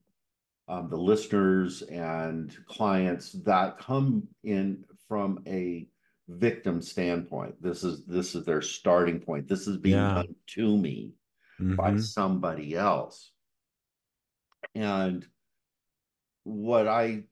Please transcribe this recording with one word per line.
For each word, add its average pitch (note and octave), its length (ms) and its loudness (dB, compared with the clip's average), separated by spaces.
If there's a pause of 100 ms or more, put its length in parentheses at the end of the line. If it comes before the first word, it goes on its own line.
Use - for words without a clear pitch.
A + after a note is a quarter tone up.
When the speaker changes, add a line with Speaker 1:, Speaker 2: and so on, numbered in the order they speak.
(680)
Speaker 1:
um, F2 200 -6
the D#2+ 80 -4
listeners F#2+ 840 2
and D#2+ 760 -6 (100)
clients F#2+ 640 0 (120)
that F#2+ 340 2
come C3 480 0 (180)
in G2 400 -2 (240)
from G2 380 -2
a F2 400 -4 (420)
victim F2+ 520 -2
standpoint. F2 800 -4
This F2 220 -6
is, D#2+ 240 -4
this F2+ 280 -4
is E2 100 -6
their D2+ 180 0
starting F2 580 2
point. D2 280 -6
This F#2 180 -2
is G2 120 -2
being F#2+ 180 4
Speaker 2:
Yeah. G2+ 180 4
Speaker 1:
done F2+ 200 -2 (140)
to G#2+ 280 2
me B1+ 360 -2 (460)
by F#2 320 2
Speaker 2:
Mm-hmm. G#2 80 4
Speaker 1:
somebody F2+ 760 -2
else. F2 560 -2 (1400)
And F#2+ 520 -2 (1160)
what A2 440 2
I, A2 440 0